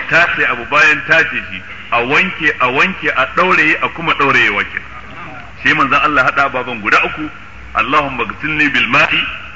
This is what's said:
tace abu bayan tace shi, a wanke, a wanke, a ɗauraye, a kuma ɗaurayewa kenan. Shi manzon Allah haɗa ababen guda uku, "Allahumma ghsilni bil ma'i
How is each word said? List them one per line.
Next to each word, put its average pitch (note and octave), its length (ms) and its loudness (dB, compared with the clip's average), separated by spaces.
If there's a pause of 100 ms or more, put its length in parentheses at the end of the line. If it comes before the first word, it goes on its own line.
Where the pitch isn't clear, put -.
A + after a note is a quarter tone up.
tace D#3 380 2
abu B2 180 -2
bayan D3 420 4
tace C3 340 2 (100)
shi, F#2 100 -10 (300)
a A#2 100 2
wanke, D#3+ 580 0
a B2+ 80 2
wanke, D3+ 420 0
a C3 160 0 (100)
ɗauraye, E3+ 460 4
a B2+ 80 0
kuma D#3+ 240 -4
ɗaurayewa A#2+ 500 2
kenan. - 260 -10 (720)
Shi C3+ 100 4
manzon C#3+ 280 2
Allah D3 220 4
haɗa C#3+ 220 2
ababen B2 360 -4
guda D3+ 220 2
uku, D#3+ 260 -6 (440)
"Allahumma C3 520 0
ghsilni D3 440 0
bil A#2+ 180 0
ma'i D3+ 320 2 (360)